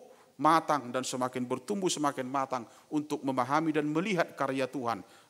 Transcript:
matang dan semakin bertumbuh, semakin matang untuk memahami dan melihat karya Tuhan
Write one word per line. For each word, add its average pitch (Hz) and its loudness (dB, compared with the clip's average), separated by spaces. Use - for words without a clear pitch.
matang 151 4
dan 127 -2
semakin 123 -2
bertumbuh, 185 -2
semakin 139 -2
matang 131 -2
untuk 147 -2
memahami 135 2
dan 147 0
melihat 165 0
karya 135 0
Tuhan 117 -4